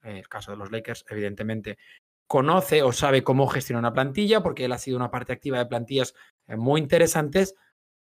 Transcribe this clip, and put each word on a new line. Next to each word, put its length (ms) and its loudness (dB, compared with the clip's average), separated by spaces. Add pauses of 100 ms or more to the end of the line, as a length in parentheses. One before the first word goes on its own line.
Eh, 160 -14
el 100 -18
caso 220 -14
de 60 -12
los 140 -14
Lakers, 380 -10
evidentemente, 720 -6 (480)
conoce 560 4
o 100 4
sabe 300 4
cómo 260 4
gestionar 320 -4
una 120 0
plantilla 500 2
porque 220 -2
él 80 -2
ha 60 -4
sido 180 -4
una 140 -2
parte 220 -6
activa 260 -4
de 80 0
plantillas, 480 -2 (320)
eh, 100 -10
muy 240 2
interesantes, 720 2 (580)